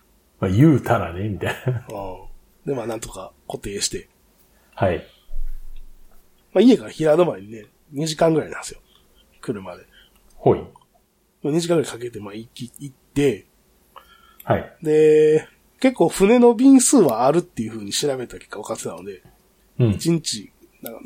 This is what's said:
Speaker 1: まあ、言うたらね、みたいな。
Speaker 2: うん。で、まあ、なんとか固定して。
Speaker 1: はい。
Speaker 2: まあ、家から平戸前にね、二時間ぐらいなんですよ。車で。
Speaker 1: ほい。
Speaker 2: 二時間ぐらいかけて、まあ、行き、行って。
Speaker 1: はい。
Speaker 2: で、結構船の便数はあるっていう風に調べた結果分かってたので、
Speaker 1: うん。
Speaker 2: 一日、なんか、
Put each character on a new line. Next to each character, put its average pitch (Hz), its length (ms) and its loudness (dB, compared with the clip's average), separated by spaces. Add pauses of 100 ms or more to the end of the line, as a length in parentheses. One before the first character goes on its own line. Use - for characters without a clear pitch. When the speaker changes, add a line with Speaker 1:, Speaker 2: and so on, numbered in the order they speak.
(380)
Speaker 1:
ま 101 80 -2
あ、 95 40 -2
言 139 240 6
う 110 60 0
た 117 160 0
ら 87 160 -6
ね、 98 160 -6
み 92 80 -8
た - 140 -6
い - 160 -12
な。 123 220 -4
Speaker 2:
う 113 120 -16
ん。 92 160 -12 (480)
で、 143 100 -6
ま 117 80 -8
あ、 110 40 -12
な 113 100 -8
ん - 20 -14
と - 100 -14
か 95 220 -16 (160)
固 131 120 -10
定 101 220 -10
し - 80 -4
て。 - 200 -14 (640)
Speaker 1:
は 95 180 -2
い。 80 60 -4 (1600)
Speaker 2:
ま 185 60 2
あ、 - 20 6
家 240 160 8
か - 80 -8
ら - 40 -14
平 156 260 0
戸 175 100 4
前 104 160 -4
に 104 100 -20
ね、 110 140 -16 (260)
二 147 160 -6
時 156 100 -8
間 165 160 4
ぐ 151 80 0
ら - 60 -6
い - 20 -14
な - 80 -12
ん - 40 -12
で - 60 -12
す - 60 -14
よ。 - 60 -20 (640)
車 95 360 -10
で。 - 60 -20 (520)
Speaker 1:
ほ 123 200 2
い。 - 80 -8 (800)
Speaker 2:
二 156 180 -2
時 165 60 -4
間 175 100 0
ぐ 139 60 0
ら 113 40 -12
い - 40 -12
か 117 80 -14
け 120 100 -10
て、 110 100 -14
ま 101 120 -14
あ、 - 20 -16
行 113 180 -14
き、 120 280 -16
行 143 120 -16
っ - 40 -20
て。 139 500 -2 (1000)
Speaker 1:
は 107 140 0
い。 - 240 -12
Speaker 2:
で、 156 680 4 (320)
結 254 160 2
構 165 140 2
船 220 300 4
の 240 160 6
便 269 260 8
数 - 160 4
は 131 300 4
あ 143 40 4
る 165 80 2
っ - 40 2
て - 180 -10
い 110 60 -6
う 107 40 -12
風 110 140 -12
に 101 60 -12
調 143 260 -2
べ 123 80 -10
た - 120 -16
結 - 120 -20
果 - 80 -14
分 104 80 -10
か - 80 -8
っ - 40 -10
て - 80 -12
た 110 80 -10
の 87 100 -16
で、 95 180 -14 (560)
Speaker 1:
う 127 80 2
ん。 110 60 4
Speaker 2:
一 123 180 -4
日、 147 420 -4 (300)
な - 80 -16
ん - 60 -18
か、 - 100 -18